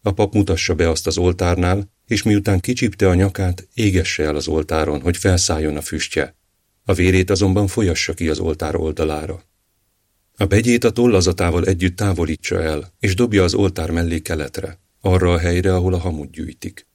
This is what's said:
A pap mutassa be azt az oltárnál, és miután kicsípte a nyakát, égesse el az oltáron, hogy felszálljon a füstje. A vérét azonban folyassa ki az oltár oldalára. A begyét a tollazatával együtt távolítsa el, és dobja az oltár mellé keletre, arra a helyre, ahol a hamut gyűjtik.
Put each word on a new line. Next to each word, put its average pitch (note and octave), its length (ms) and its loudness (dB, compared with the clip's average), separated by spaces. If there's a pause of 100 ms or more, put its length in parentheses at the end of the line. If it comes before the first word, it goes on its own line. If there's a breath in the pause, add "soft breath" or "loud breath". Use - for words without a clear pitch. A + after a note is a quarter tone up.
A G2+ 100 0
pap G2 220 0
mutassa F#2+ 420 0
be E2 140 2
azt D#2 180 -2
az - 100 -2
oltárnál, F2+ 720 0 (160)
és G#2 180 -2
miután G#2 360 2
kicsípte G#2+ 500 0
a F2+ 40 4
nyakát, F#2 600 0
égesse F#2 500 0
el D2+ 120 -2
az C#2+ 120 -4
oltáron, D2+ 540 -2
hogy F2 160 -2
felszálljon D#2 600 0
a D2 40 -8
füstje. - 540 -6 (500)
A G2 80 0
vérét F#2 360 4
azonban G2 380 2
folyassa F2+ 460 -2
ki E2 160 -4
az D2+ 100 -2
oltár D#2 360 -4
oldalára. D#2 680 -4 (920)
A G2+ 80 0
begyét A2+ 380 2
a A#2 80 4
tollazatával F2+ 760 2
együtt F2+ 300 0
távolítsa F2 680 -2
el, D#2 380 -6
és F#2+ 160 0
dobja G#2 280 2
az F2+ 100 2
oltár F2+ 380 -2
mellé E2+ 280 -2
keletre, D#2+ 600 -8 (220)
arra F2+ 320 4
a F2 40 2
helyre, F2+ 380 0
ahol F#2 180 0
a F2+ 40 -2
hamut D#2 340 -6
gyűjtik. - 640 -14